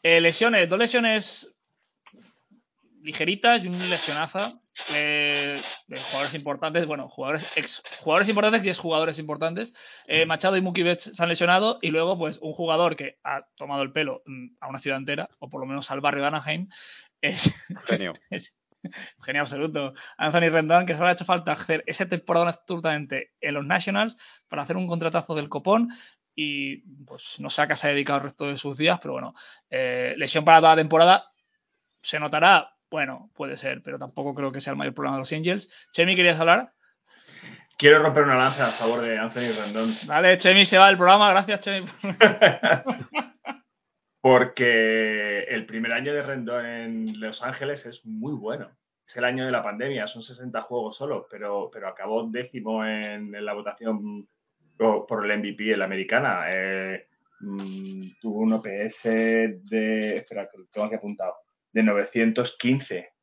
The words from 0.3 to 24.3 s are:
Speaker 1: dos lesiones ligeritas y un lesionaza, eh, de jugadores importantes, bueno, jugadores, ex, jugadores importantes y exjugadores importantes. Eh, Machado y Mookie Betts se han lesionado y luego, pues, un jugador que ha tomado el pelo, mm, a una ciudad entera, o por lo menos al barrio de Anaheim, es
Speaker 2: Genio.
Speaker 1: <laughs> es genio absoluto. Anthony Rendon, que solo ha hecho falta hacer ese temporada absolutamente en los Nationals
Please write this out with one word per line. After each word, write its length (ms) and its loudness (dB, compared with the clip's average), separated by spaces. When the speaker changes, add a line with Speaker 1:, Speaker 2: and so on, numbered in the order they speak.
Speaker 1:
dos 100 0
lesiones 760 -2
ligeritas 640 2
y 40 -6
un 100 -6
lesionaza, 640 -4
eh, 680 -2
de 100 -12
jugadores 360 -6
importantes, 520 -4
bueno, 220 -8
jugadores, 480 -6
ex, 260 -4
jugadores 280 2
importantes 360 2
y 40 0
exjugadores 500 -2
importantes. 880 -8
Eh, 180 2
Machado 320 0
y 40 2
Mookie 240 -2
Betts 300 0
se 80 -4
han 60 0
lesionado 540 2
y 80 -2
luego, 260 0
pues, 240 -6
un 120 -8
jugador 420 0
que 300 -12
ha 220 -6
tomado 260 -6
el 100 -6
pelo, 340 -4
mm, 340 -16
a 80 -14
una 100 -12
ciudad 200 -4
entera, 300 -8
o 100 -16
por 100 -12
lo 60 -10
menos 240 -10
al 100 -6
barrio 220 0
de 60 0
Anaheim, 400 -6
es 460 0
Speaker 2:
Genio. 360 -4
Speaker 1:
<laughs> 80 -20
es 260 -12
genio 180 -4
absoluto. 520 -6
Anthony 340 2
Rendon, 360 4
que 80 -2
solo 140 2
ha 40 4
hecho 120 -4
falta 280 -2
hacer 340 -4
ese 200 -6
temporada 440 0
absolutamente 880 -6
en 140 -6
los 120 -6
Nationals 500 -2